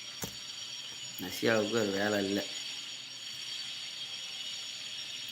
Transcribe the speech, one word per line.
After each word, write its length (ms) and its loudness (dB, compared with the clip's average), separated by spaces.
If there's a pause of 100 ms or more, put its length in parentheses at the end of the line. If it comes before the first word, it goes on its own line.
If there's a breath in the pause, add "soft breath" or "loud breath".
(1200)
நசியாவுக்கு 580 6
அது 100 6 (100)
வேலை 160 6 (100)
இல்ல. 120 4 (3000)